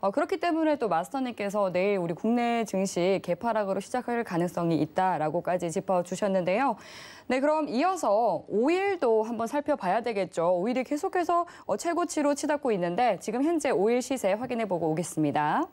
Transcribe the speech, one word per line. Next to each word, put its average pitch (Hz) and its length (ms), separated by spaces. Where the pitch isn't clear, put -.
어, 196 100
그렇기 339 280
때문에 320 380
또 240 120
마스터님께서 202 840
내일 196 240
우리 175 160
국내 233 540
증시 190 560
개파락으로 202 580
시작할 240 420
가능성이 170 600
있다라고까지 170 880
짚어주셨는데요. 190 1040
네, 254 120
그럼 302 300
이어서 233 800
오일도 262 760
한번 226 240
살펴봐야 240 560
되겠죠. 185 560
오일이 226 260
계속해서, 349 600
어, 196 140
최고치로 320 560
치닫고 294 380
있는데 180 480
지금 233 220
현재 302 280
오일 226 320
시세 220 320
확인해보고 208 560
오겠습니다. 156 840